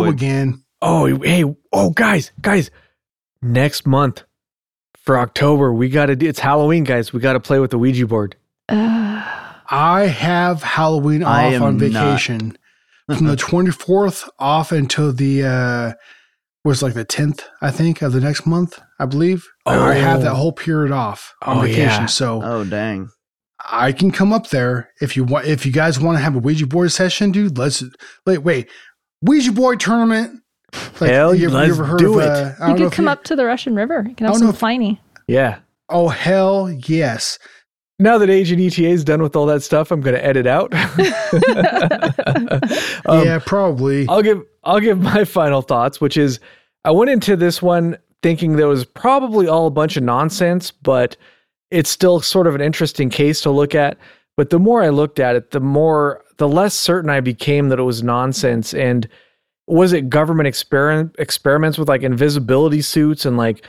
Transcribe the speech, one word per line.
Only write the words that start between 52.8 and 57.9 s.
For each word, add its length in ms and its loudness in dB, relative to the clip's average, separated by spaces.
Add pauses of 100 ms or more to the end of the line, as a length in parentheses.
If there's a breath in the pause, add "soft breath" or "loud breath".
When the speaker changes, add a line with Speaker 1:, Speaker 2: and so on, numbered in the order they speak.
Speaker 3:
case 320 0
to 100 0
look 240 0
at. 220 0 (400 soft breath)
But 120 0
the 100 2
more 240 4
I 60 4
looked 300 0
at 160 2
it, 160 -4
the 80 -2
more, 640 0 (140)
the 100 2
less 260 2
certain 360 -2
I 120 0
became 480 0
that 100 0
it 40 0
was 200 -2